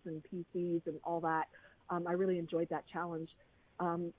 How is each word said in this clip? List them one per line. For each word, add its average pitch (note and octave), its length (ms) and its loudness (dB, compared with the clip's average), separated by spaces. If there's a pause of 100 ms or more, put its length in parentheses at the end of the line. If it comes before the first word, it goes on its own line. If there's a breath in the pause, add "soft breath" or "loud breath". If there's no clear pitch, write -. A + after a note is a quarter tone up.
and D#3+ 240 -6
P F3 240 -6
Cs F3 320 2
and D#3 180 -4
all E3+ 180 0
that. D#3+ 240 2 (440)
Um, F3 180 0
I E3+ 40 0
really F#3 260 4
enjoyed E3 320 0
that D#3 140 -2 (100)
challenge. E3 360 -2 (500)
Um, E3+ 400 0